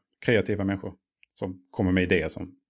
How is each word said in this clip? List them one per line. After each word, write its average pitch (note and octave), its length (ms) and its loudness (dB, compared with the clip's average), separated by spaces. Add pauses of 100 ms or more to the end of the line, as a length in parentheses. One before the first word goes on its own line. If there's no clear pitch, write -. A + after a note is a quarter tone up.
(260)
kreativa G2+ 380 0
människor G2 320 -6 (380)
som F#2 360 -10
kommer F#2+ 220 0
med F#2 120 4
idéer F2 240 2
som - 320 -12 (100)